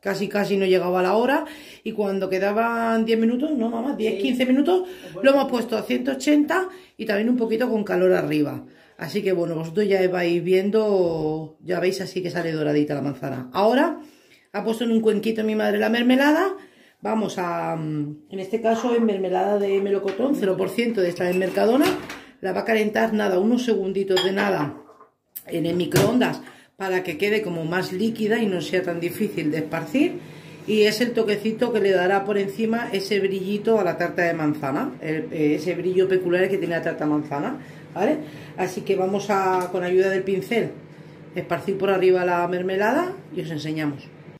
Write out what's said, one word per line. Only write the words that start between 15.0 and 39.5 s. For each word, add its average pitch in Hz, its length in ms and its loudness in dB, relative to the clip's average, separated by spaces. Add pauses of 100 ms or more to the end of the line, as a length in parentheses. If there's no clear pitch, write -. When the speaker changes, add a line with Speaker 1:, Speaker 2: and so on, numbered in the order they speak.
Speaker 1:
cuenquito 220 440 0
mi 214 120 0
madre 208 220 0
la 214 120 2
mermelada. 285 680 4 (460)
Vamos 208 360 -2
a, 170 380 -2
mm, 151 540 -6
en 196 80 -8
este 190 220 -4
caso 226 340 2
es 233 60 4
mermelada 190 580 2
de 196 220 2
melocotón, 196 560 0
cero 190 200 0
por 185 140 -2
ciento 233 300 0
de 175 100 2
esta 175 140 -4
de 180 100 0
Mercadona. 196 520 2 (540)
La 185 120 -6
va 196 80 -2
a 202 40 -6
calentar 220 480 2
nada, 202 280 2
unos 233 240 2
segunditos 190 600 0
de 190 80 2
nada 190 500 -2 (640)
en 165 200 -4
el 170 100 0
microondas 190 640 2 (360)
para 185 260 -2
que 170 160 -6
quede 208 240 2
como 170 220 -4
más 175 280 -2
líquida 220 480 0
y 220 60 2
no 180 140 0
sea 180 220 -2
tan 170 180 -4
difícil 170 500 -2
de 156 80 -2
esparcir. 170 600 -2 (480)
Y 214 160 4
es 214 180 4
el 240 120 0
toquecito 220 600 0
que 214 80 2
le 196 120 4
dará 190 320 2
por 202 120 0
encima 220 560 -2
ese 196 280 0
brillito 196 600 0
a 190 40 2
la 165 120 0
tarta 175 260 0
de 170 120 2
manzana, 151 640 -2
el, 156 320 -4
eh, 151 220 2
ese 180 200 -2
brillo 185 340 2
peculiar 185 400 2
que 190 100 0
tiene 170 160 -2
la 160 80 -2
tarta 156 240 -2
manzana, 151 520 -2 (360)
¿vale? 254 240 0 (400)
Así 185 240 -4
que 196 140 0
vamos 196 340 -2
a, 185 420 0